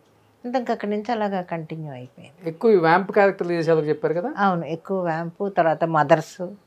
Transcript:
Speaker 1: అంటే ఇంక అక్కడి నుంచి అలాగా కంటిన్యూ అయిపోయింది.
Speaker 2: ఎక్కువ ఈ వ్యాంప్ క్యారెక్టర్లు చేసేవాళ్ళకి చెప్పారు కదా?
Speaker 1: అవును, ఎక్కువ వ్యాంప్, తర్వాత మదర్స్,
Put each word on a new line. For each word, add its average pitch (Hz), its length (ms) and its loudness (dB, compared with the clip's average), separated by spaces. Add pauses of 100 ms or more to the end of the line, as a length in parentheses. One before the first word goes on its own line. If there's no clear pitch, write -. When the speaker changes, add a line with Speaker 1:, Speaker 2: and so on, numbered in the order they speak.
(440)
Speaker 1:
అంటే 247 140 -4
ఇంక 240 120 -4
అక్కడి 226 200 -4
నుంచి 208 220 -4
అలాగా 208 300 -2
కంటిన్యూ 160 500 -10
అయిపోయింది. - 560 -14
Speaker 2:
ఎక్కువ 160 220 0
ఈ 214 60 6
వ్యాంప్ 175 360 4
క్యారెక్టర్లు 196 400 2
చేసేవాళ్ళకి 160 360 2
చెప్పారు 156 260 -2
కదా? 196 240 -6
Speaker 1:
అవును, 185 260 0
ఎక్కువ 165 380 -6
వ్యాంప్, 170 540 -4
తర్వాత 160 280 2
మదర్స్, 160 640 0 (180)